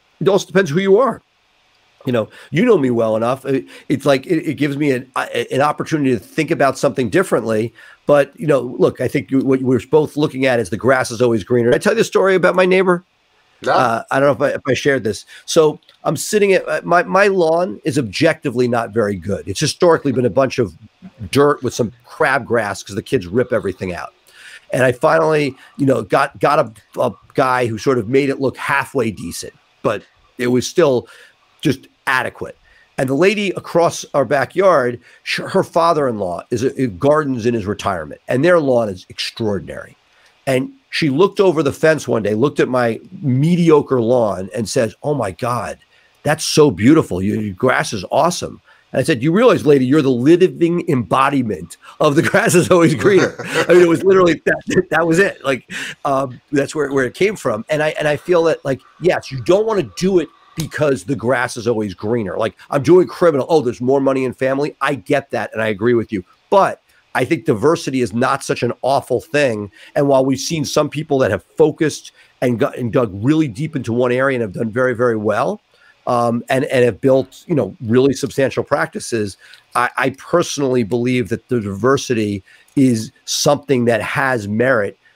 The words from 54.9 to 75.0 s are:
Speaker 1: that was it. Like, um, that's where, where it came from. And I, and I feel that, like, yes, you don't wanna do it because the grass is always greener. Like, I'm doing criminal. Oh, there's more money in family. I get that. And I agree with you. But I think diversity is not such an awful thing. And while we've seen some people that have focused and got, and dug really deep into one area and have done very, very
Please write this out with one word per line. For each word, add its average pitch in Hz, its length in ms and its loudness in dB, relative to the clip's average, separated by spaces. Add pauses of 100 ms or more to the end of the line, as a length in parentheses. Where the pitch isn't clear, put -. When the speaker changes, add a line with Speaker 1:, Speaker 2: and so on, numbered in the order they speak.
Speaker 1:
that 160 160 0
was 165 120 2
it. 190 260 0
Like, 135 260 -4 (340)
um, 135 360 -4 (100)
that's - 240 -2
where, 139 180 -2
where 135 120 2
it 120 100 -4
came 196 220 0
from. 113 320 -4
And 151 140 0
I, 156 80 0
and 151 180 -2
I 147 80 0
feel 170 280 0
that, 156 200 0
like, 135 160 -2 (200)
yes, 147 300 0
you 131 120 -8
don't 196 240 2
wanna 196 300 -2
do 185 220 0
it 151 100 0 (280)
because 143 480 -2
the 139 120 -4
grass 120 400 -2
is 110 100 -8
always 107 280 -2
greener. 107 420 -4
Like, 110 200 -4 (140)
I'm 143 120 0
doing 170 240 6
criminal. 143 420 0
Oh, 160 120 4
there's 120 200 -4
more 131 200 2
money 135 240 0
in 123 80 -4
family. 135 480 -2
I 143 140 0
get 139 360 -4
that. 110 220 -6
And 110 100 -4
I 110 60 0
agree 110 260 0
with 113 180 -2
you. 95 120 -4 (260)
But 175 320 2 (320)
I 127 100 0
think 156 200 -2
diversity 131 580 0
is 104 100 -2
not 127 320 -2
such - 180 -4
an 120 100 -2 (100)
awful 127 380 -2
thing. 113 500 -2 (240)
And 143 140 0
while 135 160 4
we've 135 160 -2
seen 156 240 -4
some 151 240 -2
people 139 320 -4
that 113 100 2
have 98 140 -4
focused - 680 -2 (280)
and 123 180 0
got, - 180 -2
and 120 160 -6
dug 120 220 0
really 151 340 0
deep 151 260 -8
into 117 180 -6
one 123 200 0
area 131 240 0
and 117 60 -2
have 98 100 -6
done 113 180 -4
very, 127 240 0
very 117 220 0